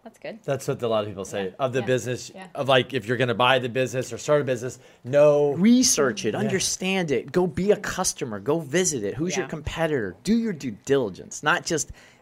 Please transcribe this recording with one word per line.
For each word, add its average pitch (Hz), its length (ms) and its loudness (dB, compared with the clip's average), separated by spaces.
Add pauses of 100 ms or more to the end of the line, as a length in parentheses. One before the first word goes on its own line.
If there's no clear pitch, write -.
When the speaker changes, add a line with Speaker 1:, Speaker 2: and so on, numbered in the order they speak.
Speaker 1:
That's - 160 -20
good. - 260 -14
Speaker 2:
That's 135 240 -4
what 135 140 -4
a 117 60 -2
lot 107 160 2
of 107 40 -8
people 95 160 -10
say 98 220 -6
Speaker 1:
Yeah. 92 120 -6
Speaker 2:
of 131 140 -2
the 131 80 0
Speaker 1:
Yeah. - 60 -4
Speaker 2:
business, 123 480 -2
Speaker 1:
Yeah. 185 200 -16
Speaker 2:
of, 131 140 -4
like, 131 240 4
if 110 140 -4
you're 120 100 -2
gonna 123 180 0
buy 123 240 4
the 123 120 -4
business 123 420 -4
or 110 60 -10
start 147 240 2
a - 20 -4
business, 123 340 -4 (240)
no. 147 500 4
Speaker 3:
Research 160 760 4
it, 104 80 0
Speaker 2:
Yeah. - 60 -4
Speaker 3:
understand 185 720 -2
it, 135 220 -2
go 185 140 2
be 180 240 -2
a 196 60 8
customer, 151 640 -4
go 139 220 0
visit 151 420 -2
it. 98 120 -2
Who's 160 200 -4
your 170 120 -2
Speaker 1:
Yeah. - 40 -12
Speaker 3:
competitor? 151 720 -2
Do 220 140 2
your 226 160 -2
due 131 320 -8
diligence, 107 580 -2
not 156 220 2
just, 156 260 -2 (320)